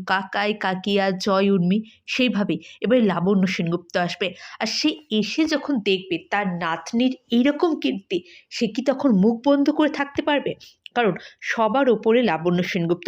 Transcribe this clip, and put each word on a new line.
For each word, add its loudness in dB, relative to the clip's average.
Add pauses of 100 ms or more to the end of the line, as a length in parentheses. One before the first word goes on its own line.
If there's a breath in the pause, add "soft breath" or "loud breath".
কাকাই, -2
কাকিয়া, -2
জয়, 0
উর্মি, 2 (280 loud breath)
সেইভাবেই -2 (220 loud breath)
এবারে 2
লাবণ্য 2
সেনগুপ্ত -4
আসবে। -2 (320 loud breath)
আর -2
সে 0 (200)
এসে -2
যখন -2
দেখবে -2 (140)
তার 0 (140)
নাতনির -2 (180)
এইরকম 2
কীর্তি, -4 (320 loud breath)
সে -4
কি -4
তখন 0
মুখ 4
বন্ধ 4
করে 2
থাকতে -6
পারবে? 0 (420 loud breath)
কারণ 2 (280 loud breath)
সবার 0
ওপরে 4
লাবণ্য 0
সেনগুপ্ত, -2